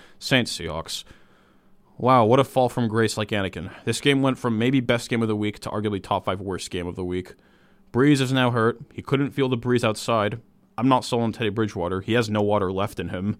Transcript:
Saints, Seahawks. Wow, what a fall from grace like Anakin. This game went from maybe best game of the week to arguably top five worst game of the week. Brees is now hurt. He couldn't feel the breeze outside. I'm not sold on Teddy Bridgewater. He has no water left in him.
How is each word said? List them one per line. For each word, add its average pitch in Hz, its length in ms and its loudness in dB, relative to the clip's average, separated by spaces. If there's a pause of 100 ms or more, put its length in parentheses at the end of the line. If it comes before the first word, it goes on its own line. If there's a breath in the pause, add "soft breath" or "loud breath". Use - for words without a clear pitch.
(200 loud breath)
Saints, - 380 0
Seahawks. 80 460 -8 (920 soft breath)
Wow, 123 280 4
what 123 140 6
a 135 40 6
fall 123 260 0
from 120 180 -2
grace 110 300 0
like 107 120 -4
Anakin. 95 420 -4 (140)
This 113 140 -2
game 139 220 2
went 131 160 0
from 117 200 -2
maybe 127 220 2
best 120 300 -2
game 117 120 0
of 113 60 0
the 110 80 0
week 104 240 -4
to - 100 -10
arguably 104 320 -4
top 98 240 -2
five 95 140 -4
worst 95 320 -8
game 87 160 -6
of 85 80 -8
the 92 80 -6
week. 90 300 -6 (580 soft breath)
Brees 135 300 6
is 131 100 0
now 127 200 4
hurt. 117 280 2 (140)
He - 80 -12
couldn't 139 300 0
feel 135 180 0
the 127 80 0
breeze 120 260 2
outside. 110 560 0 (380)
I'm 120 100 0
not 131 160 4
sold 117 200 -2
on 110 100 -2
Teddy 113 160 -2
Bridgewater. 95 520 -2
He 110 120 -2
has 113 160 2
no 107 120 0
water 104 300 2
left 98 280 -4
in 87 100 -4
him. 98 300 -4